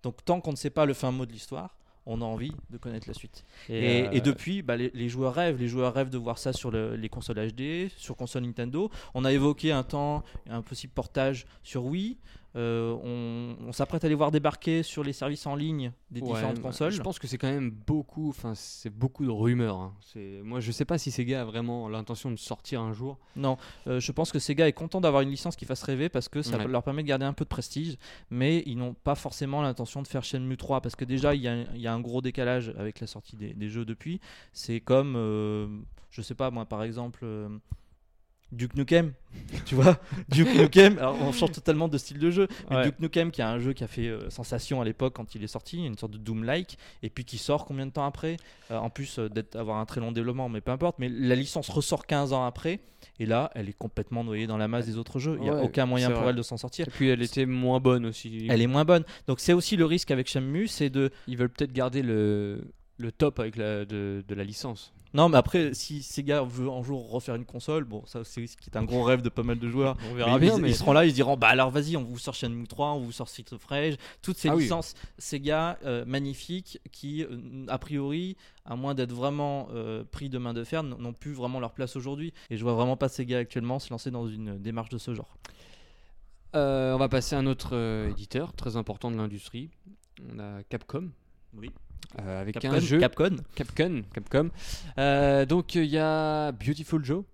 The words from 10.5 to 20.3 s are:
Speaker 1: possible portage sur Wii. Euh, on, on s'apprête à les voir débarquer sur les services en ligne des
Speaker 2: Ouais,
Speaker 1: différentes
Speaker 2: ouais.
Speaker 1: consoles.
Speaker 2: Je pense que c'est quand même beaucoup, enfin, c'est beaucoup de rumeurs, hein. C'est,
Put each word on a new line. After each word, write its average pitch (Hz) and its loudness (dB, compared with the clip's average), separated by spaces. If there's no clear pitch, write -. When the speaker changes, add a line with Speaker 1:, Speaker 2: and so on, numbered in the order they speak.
Speaker 1:
possible 127 -12
portage 131 -2
sur 123 -6
Wii. 190 -4
Euh, 117 -2
on, 120 -6
on 120 -10
s'apprête 143 -2
à 165 2
les 151 4
voir 147 4
débarquer 156 0
sur 156 -6
les 143 -4
services 143 -6
en 143 -4
ligne 147 -4
des 123 -8
Speaker 2:
Ouais, 127 -6
Speaker 1:
différentes 113 -2
Speaker 2:
ouais. 113 -8
Speaker 1:
consoles. 139 -2
Speaker 2:
Je 196 -4
pense 185 -6
que - -12
c'est 123 -8
quand 135 0
même 135 -2
beaucoup, 147 -4
enfin, 117 -6
c'est - -12
beaucoup 127 -4
de 123 0
rumeurs, 113 2
hein. 95 -10
C'est, 98 -16